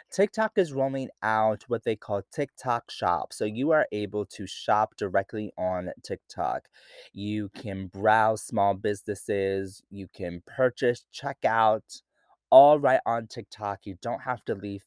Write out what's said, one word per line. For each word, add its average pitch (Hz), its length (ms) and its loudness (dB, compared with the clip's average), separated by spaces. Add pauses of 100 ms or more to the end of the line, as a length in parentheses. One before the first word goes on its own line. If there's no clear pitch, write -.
(120)
TikTok 214 440 0
is 170 160 2
rolling 135 360 -2 (140)
out 110 460 2
what 117 160 -4
they 110 120 0
call 101 260 -6 (100)
TikTok 131 580 -4
Shop. 87 420 -2
So - 120 -4
you 117 260 -2
are 151 220 4
able 104 340 -4
to - 200 -12
shop 107 500 -2
directly 98 600 -4
on 92 340 -4 (120)
TikTok. 76 680 -8 (440)
You 101 380 -6
can 98 380 -8
browse 107 540 2
small 101 320 0
businesses, 98 1160 -4
you 98 240 -12
can 87 320 -8
purchase, 123 640 0
check - 320 -12
out, 110 580 2 (480)
all 143 280 10
right 131 260 2
on 117 220 -2
TikTok. 104 580 -8
You 92 160 -10
don't 117 220 -6
have 127 240 -6
to 113 80 -2
leave 101 320 -8